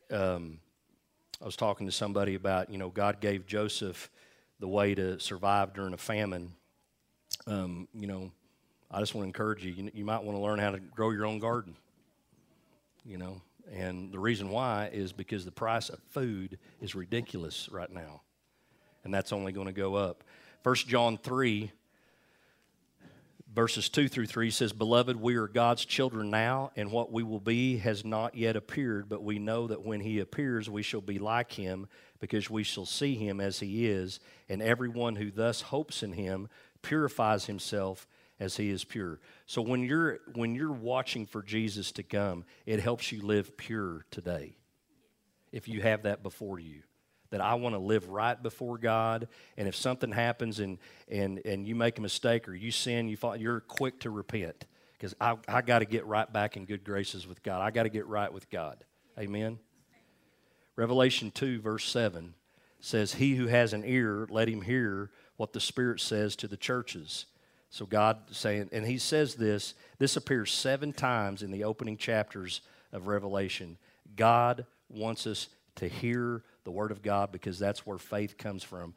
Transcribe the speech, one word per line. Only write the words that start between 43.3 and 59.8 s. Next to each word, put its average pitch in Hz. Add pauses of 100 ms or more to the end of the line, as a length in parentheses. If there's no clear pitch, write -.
pure 95
today. 85 (960)
If 113
you 107
have 107
that 101
before 98
you, 78 (480)
that 101
I 104
wanna 120
live 101
right 110
before 120
God, 113 (280)
and 101
if 95
something 127
happens 117
and, 95 (300)
and, 98
and 98
you 113
make 117
a -
mistake 113
or 92
you 107
sin, 117
you 107
fall, 113
you're 113
quick -
to 120
repent, 101 (320)
'cause 95
I, 117 (100)
I 120
gotta 117
get 107
right 107
back 104
in 98
good 98
graces 98
with 92
God. 92
I 104
gotta 113
get 107
right 104
with 92
God. 80 (340)
Amen? 110 (1160)